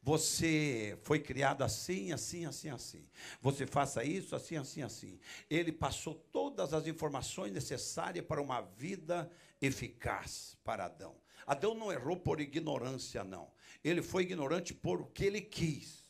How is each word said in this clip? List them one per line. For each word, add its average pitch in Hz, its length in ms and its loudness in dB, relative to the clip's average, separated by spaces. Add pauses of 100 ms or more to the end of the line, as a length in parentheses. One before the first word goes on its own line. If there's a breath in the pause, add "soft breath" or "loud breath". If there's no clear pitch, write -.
você 147 1000 4
foi 156 180 4
criado 135 420 4
assim, 180 480 0
assim, 170 340 -4
assim, 156 220 -6
assim. 117 400 -10 (340 loud breath)
Você 135 240 2
faça 135 380 2
isso, 175 320 -2
assim, - 220 -4
assim, 139 240 -6
assim." 110 360 -8 (320 loud breath)
Ele 165 220 2
passou 156 440 -2 (180)
todas 240 400 0
as 156 120 2
informações 139 680 -2
necessárias 160 720 -4
para 151 160 0
uma 131 180 0
vida 123 720 -4 (300 loud breath)
eficaz - 1040 -2
para 107 180 0
Adão. 87 320 -8 (300 loud breath)
Adão 202 280 2
não 220 200 -2
errou 143 240 0
por 160 240 2
ignorância, 135 840 -2
não. 92 260 -8 (320 loud breath)
Ele 165 200 4
foi 185 220 2
ignorante 180 500 0
por 180 260 0
o - 60 -6
que - 180 -2
ele 196 160 4
quis. - 720 -2